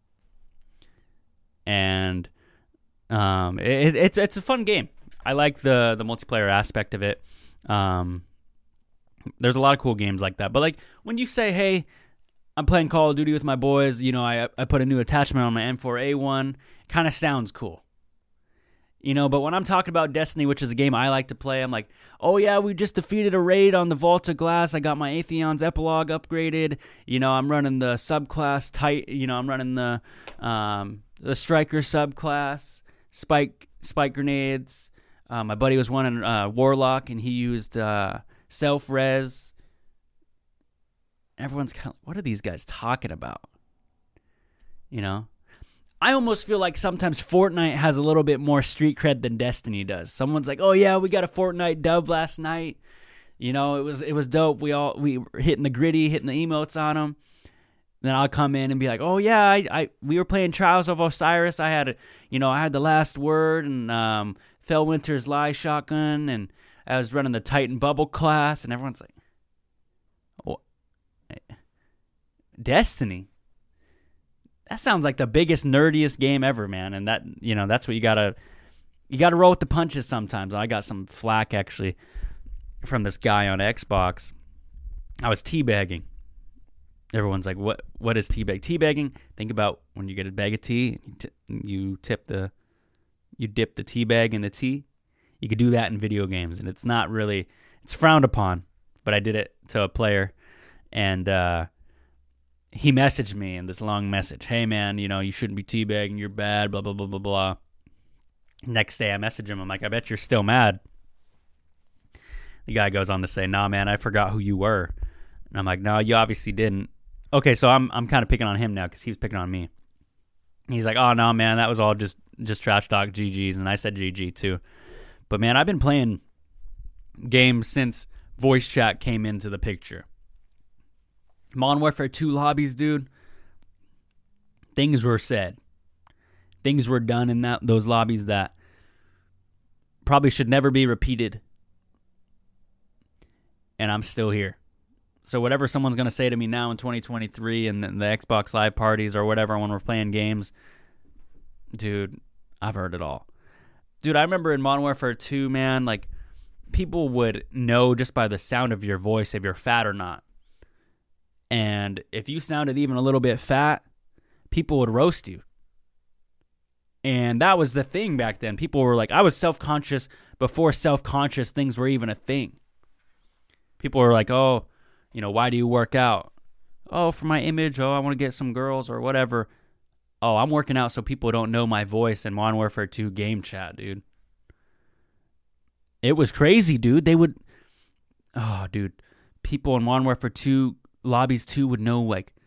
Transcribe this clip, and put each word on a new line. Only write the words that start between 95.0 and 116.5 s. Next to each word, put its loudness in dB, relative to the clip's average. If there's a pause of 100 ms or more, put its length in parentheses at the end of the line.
You -8
could 0
do 4
that 2
in -6
video -2
games, -6
and -10
it's -10
not 0
really, -4 (360)
it's -10
frowned 6
upon, 0 (400)
but 0
I 4
did -2
it -6 (140)
to 0
a 0
player, 0 (580)
and, -2
uh, 2 (1040)
he 2
messaged 2
me -8
in -10
this -10
long -2
message, -4
"Hey, -2
man, -2
you -4
know, -2
you -4
shouldn't -6
be -6
teabagging, -4
you're -8
bad, -2
blah, -4
blah, -6
blah, -6
blah, -6
blah." -2 (1080)
Next -2
day, -2
I -2
message -6
him. -8
I'm -10
like, -8
"I -4
bet -4
you're -4
still 0
mad." 4 (1900)
The -8
guy 2
goes 0
on -2
to -2
say, -4
"Nah, 0
man, 0
I 2
forgot 0
who -2
you 0
were." 0 (560)
And -10
I'm -2
like, -2
"No, 0
you 2
obviously 2